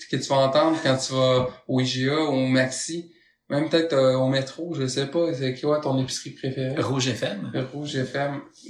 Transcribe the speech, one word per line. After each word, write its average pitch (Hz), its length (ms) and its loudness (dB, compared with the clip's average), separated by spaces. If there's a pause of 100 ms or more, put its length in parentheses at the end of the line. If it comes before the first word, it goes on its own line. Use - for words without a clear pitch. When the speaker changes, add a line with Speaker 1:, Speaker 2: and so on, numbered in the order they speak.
Speaker 1:
que 139 80 -2
tu 131 120 -4
vas 139 80 4
entendre 147 440 4
quand 131 160 2
tu - 160 -6
vas 127 340 4 (200)
au 131 120 0
I 127 60 2
G 127 240 -2
A 147 140 0
ou 147 100 0
au 131 140 2
Maxi. 131 640 0 (380)
Même 147 200 0
peut-être, 160 240 2
euh, 131 220 6
au 131 120 2
métro, 139 460 -2
je 135 140 -2
sais 139 180 -2
pas, 165 280 0
c'est 135 280 -2
quoi 147 180 2
ton 135 200 0
épicerie 131 320 -4
préférée ? 131 500 -4
Speaker 2:
Rouge 131 320 0
F 113 100 -4
M ? 131 480 -4
Speaker 1:
Rouge 143 320 -4
F 120 120 -6
M, 143 260 -4 (280)